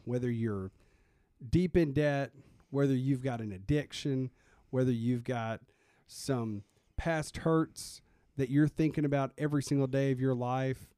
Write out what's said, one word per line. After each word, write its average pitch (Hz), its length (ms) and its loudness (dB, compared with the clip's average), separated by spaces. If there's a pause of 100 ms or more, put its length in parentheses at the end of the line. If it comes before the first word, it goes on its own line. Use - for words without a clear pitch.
whether 123 260 -2
you're 107 400 -2 (800)
deep 175 260 4
in 160 160 4
debt, 139 400 0 (380)
whether 139 240 4
you've 131 300 0
got 120 160 -4
an 110 120 -6
addiction, 131 760 -2 (380)
whether 127 240 2
you've 120 320 0
got 113 360 -4 (460)
some 113 560 -4 (360)
past 160 400 -4
hurts - 640 0 (340)
that 135 140 -2
you're 147 180 6
thinking 151 380 0
about 139 320 0
every 147 240 0
single 139 240 2
day 135 260 0
of 127 80 -2
your 131 140 2
life, 131 520 -2 (120)